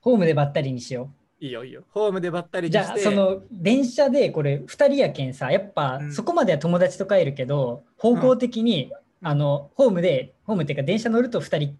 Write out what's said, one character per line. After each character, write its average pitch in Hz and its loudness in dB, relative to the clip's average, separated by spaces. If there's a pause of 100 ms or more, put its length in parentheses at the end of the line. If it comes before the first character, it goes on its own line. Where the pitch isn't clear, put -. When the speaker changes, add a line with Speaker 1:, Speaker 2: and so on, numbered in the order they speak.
Speaker 1:
ホ 247 2
ー 226 4
ム 180 2
で 156 4
ば 147 2
っ 143 -2
た 160 0
り 135 -4
に 123 -6
し - -12
よ 127 -10 (300)
う。 156 -14
Speaker 2:
い 131 -12
い - -10
よ、 120 -10
い 123 -18
い - -18
よ。 131 -20
ホ 208 -2
ー - -2
ム 185 -6
で 175 -4
ば 165 -6
っ 170 -12
た 180 -6
り 170 -4
に 165 -2
し 208 2
て。 185 -2
Speaker 1:
じ - -8
ゃ - -8
あ、 - -4
そ 202 0
の、 190 0 (100)
電 220 2
車 262 2
で 240 4
こ 147 -4
れ、 143 -2
二 285 2
人 277 4
や 185 2
け 139 -6
ん 131 -8
さ、 135 -4
や 190 2
っ 190 -8
ぱ、 139 -2
Speaker 2:
う 147 -8
ん。 147 -10
Speaker 1:
そ 208 -6
こ 349 -2
ま 320 2
で 180 2
は 143 0
友 175 0
達 180 2
と 190 -4
帰 190 4
る 139 -4
け 127 -6
ど、 131 -2 (140)
方 233 4
向 254 4
的 240 -2
に、 220 0 (300)
Speaker 2:
う 180 -16
ん。 - -2
Speaker 1:
あ 147 0
の、 143 0
ホ 269 4
ー 208 4
ム 170 -2
で、 151 -2 (100)
ホ 214 -4
ー - 0
ム 160 -2
っ - -2
て 147 -6
い - -4
う - -4
か、 135 -4
電 196 0
車 233 -4
乗 233 2
る 247 0
と 190 -2
二 160 -4
人 147 -4